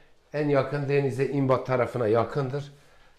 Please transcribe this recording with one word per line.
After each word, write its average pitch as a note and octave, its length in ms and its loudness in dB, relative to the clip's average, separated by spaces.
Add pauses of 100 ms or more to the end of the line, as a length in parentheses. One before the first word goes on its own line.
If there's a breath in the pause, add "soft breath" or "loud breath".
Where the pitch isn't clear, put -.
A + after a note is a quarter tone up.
(340 loud breath)
En D3 160 -2
yakın C#3 400 0
denize, C#3 380 0
İmbat C3 380 2
tarafına B2 420 0
yakındır. B2+ 680 0 (460 soft breath)